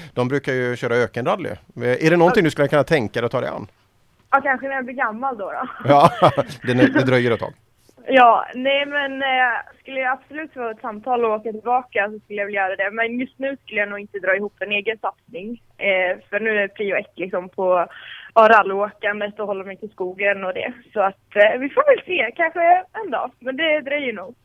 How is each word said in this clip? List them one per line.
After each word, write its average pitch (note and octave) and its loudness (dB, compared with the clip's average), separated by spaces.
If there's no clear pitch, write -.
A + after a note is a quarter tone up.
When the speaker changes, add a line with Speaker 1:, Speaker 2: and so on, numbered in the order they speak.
Speaker 1:
de B2+ 0
brukar C#3 -2
ju B2 -2
köra A#2+ -2
ökenrally. B2 -2
Eh, B2 0
är D#3+ 6
det F3 6
någonting F3 6
du D3+ 2
skulle C#3+ 2
kunna C#3+ 4
tänka A#2+ 0
dig A#2 0
att A2+ -6
ta B2+ -2
dig B2+ -4
an? - -10
Speaker 2:
Ja, C#4 4
kanske C4+ -4
när C4+ -8
jag C4 -6
blir C4 -12
gammal B3 -6
då, F#3 -8
då. - -8
Speaker 1:
Ja, C#3+ 8
<laughs> D#3+ 6
det, B2 0
det C3+ 4
dröjer B2 4
ett G#2+ 0
tag. - -8
Speaker 2:
Ja, A#3+ 6
nej, C#4 0
men, C#4 -4
eh, B3+ 2
skulle C4+ -8
jag B3+ -2
absolut C#4+ -12
få A#3+ -8
ett A3 -12
samtal A#3+ -4
och A3 2
åka G#3+ -4
tillbaka, A3+ -2
så G#3+ -12
skulle G#3 -10
jag G3+ -4
vilja G3+ -4
göra F#3+ -4
det. G3 -2
Men A3+ -2
just - -10
nu C4+ -6
skulle G#3+ -4
jag G3+ -2
nog G3+ -10
inte G#3 -12
dra F#3 0
ihop G3+ -6
en G#3 -6
egen G#3 -4
satsning. G#3 -10
Eh, F#3 0
för G3+ -4
nu A3 -2
är G3+ 0
prio G3 -4
ett - -6
liksom F#3 -8
på, F3+ 0
ja, A3 8
rallyåkandet G#3 0
och G#3 -6
hålla F#3+ -6
mig G3 -14
till G#3+ -14
skogen F#3+ -4
och F#3 -4
det. - -8
Så A3 -2
att, - -4
eh, G#3+ 4
vi C4+ -4
får C5+ 4
väl - -6
se, B3+ -4
kanske E4+ 2
en F4+ -10
dag. B3 -4
Men C4 -10
det D4+ 0
dröjer C4+ -4
nog, G3 -12